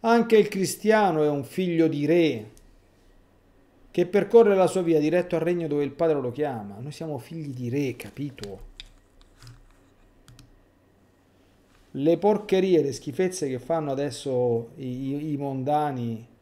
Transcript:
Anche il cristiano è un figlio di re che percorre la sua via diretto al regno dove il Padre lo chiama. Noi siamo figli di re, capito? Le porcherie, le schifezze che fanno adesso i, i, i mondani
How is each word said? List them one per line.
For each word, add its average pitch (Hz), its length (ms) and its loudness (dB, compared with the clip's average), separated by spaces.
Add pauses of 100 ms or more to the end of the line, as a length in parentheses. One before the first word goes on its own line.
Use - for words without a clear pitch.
Anche 226 360 4
il 208 120 6
cristiano 190 720 2
è 151 60 4
un 143 160 -2
figlio 165 440 0
di 143 160 -2
re 147 460 2 (1400)
che 175 160 0
percorre 202 480 6
la 185 120 4
sua 185 160 0
via 165 180 2
diretto 175 360 0
al 156 60 -2
regno 170 240 -2
dove 147 180 -2
il 135 80 -6
Padre 160 280 0
lo 127 100 -4
chiama. 113 480 -6
Noi 139 140 -12
siamo 151 260 -10
figli 143 360 -12
di 123 160 -8
re, 131 260 -4
capito? 107 720 -14 (3250)
Le 160 260 2
porcherie, 190 640 2
le 139 100 -2
schifezze 160 560 -4
che 127 100 -4
fanno 156 320 -4
adesso 123 880 -2
i, 139 80 -14
i, 135 480 -6
i 143 60 -4
mondani 135 880 -4 (160)